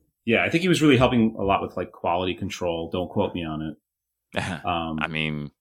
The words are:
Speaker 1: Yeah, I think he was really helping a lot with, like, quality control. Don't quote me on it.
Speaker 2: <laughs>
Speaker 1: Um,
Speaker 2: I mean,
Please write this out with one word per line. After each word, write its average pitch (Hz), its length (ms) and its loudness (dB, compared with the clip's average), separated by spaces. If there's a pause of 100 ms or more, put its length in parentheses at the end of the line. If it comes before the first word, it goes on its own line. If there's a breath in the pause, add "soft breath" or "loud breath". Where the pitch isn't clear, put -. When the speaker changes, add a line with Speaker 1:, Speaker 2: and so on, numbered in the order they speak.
(240)
Speaker 1:
Yeah, 104 200 4
I 101 60 0
think 165 120 0
he 185 60 2
was 143 120 2
really 147 180 6
helping 123 380 4
a 101 60 -6
lot 98 200 2
with, 92 140 -8
like, 90 140 -4
quality 90 440 -2
control. 85 580 -4
Don't 90 160 -2
quote - 260 -2
me 87 100 -4
on 78 180 -6
it. 78 140 -8 (580)
Speaker 2:
<laughs> 87 300 -6
Speaker 1:
Um, 82 360 -2
Speaker 2:
I 80 80 -2
mean, 78 420 -4 (100)